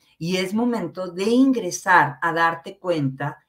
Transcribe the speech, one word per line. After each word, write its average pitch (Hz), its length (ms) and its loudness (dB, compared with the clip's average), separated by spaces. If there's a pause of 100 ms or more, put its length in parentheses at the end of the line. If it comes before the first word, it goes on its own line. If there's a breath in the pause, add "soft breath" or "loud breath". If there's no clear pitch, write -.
(180)
Y 185 200 -4
es 185 160 -4
momento 185 580 -4
de 185 140 -4
ingresar 190 960 2
a 170 100 -2
darte 165 480 -2
cuenta 147 580 -2 (100)